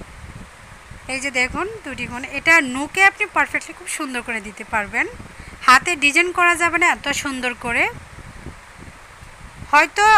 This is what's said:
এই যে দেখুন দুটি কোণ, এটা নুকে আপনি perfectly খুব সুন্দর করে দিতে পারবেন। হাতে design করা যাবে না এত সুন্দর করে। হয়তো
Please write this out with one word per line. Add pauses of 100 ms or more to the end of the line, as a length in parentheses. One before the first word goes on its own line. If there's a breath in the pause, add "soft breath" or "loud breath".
(1080)
এই
যে
দেখুন (160)
দুটি
কোণ,
এটা
নুকে
আপনি
perfectly
খুব
সুন্দর
করে
দিতে
পারবেন। (560 loud breath)
হাতে
design
করা
যাবে
না
এত
সুন্দর
করে। (1800)
হয়তো (160)